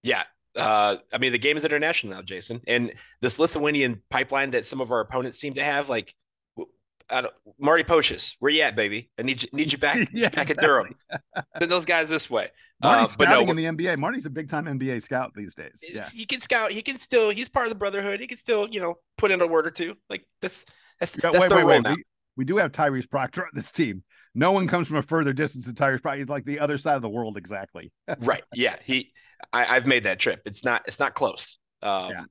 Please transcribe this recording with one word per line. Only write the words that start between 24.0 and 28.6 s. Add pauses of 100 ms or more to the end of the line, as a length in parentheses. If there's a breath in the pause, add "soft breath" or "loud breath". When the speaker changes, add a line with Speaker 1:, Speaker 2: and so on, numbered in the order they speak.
Speaker 2:
No
one
comes
from
a
further
distance
than
Tyrese
Proctor.
He's,
like,
the
other
side
of
the
world
exactly. (140)
<laughs>
Speaker 1:
Right. (100)
Yeah.